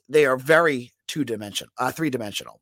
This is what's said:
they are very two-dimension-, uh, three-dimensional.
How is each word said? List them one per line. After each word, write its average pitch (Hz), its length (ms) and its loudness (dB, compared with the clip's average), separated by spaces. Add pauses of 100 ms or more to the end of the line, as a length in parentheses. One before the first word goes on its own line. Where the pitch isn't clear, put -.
they 147 180 6
are 131 120 2
very 139 560 2 (160)
two-dimension-, 110 580 -6 (100)
uh, 127 140 -2
three-dimensional. 127 720 -6